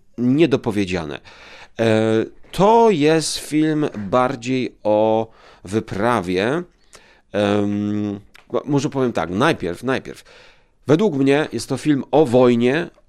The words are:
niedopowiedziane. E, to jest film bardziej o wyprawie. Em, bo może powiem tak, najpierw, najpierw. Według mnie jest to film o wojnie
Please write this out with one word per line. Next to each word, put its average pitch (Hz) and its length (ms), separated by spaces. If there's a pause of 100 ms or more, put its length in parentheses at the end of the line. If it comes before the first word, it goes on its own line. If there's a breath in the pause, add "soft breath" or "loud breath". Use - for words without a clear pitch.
(180)
niedopowiedziane. 107 1000 (600 loud breath)
E, 110 460 (260)
to 226 380
jest 156 480
film 156 600
bardziej 123 840
o 110 440 (360 loud breath)
wyprawie. 107 1000 (680 soft breath)
Em, 104 880 (320)
bo 123 140
może 143 240
powiem 123 240
tak, 85 160
najpierw, 92 540
najpierw. 120 400 (640 loud breath)
Według 165 280
mnie 139 360
jest 117 180
to 131 80
film 143 340
o 151 140
wojnie 123 640 (200)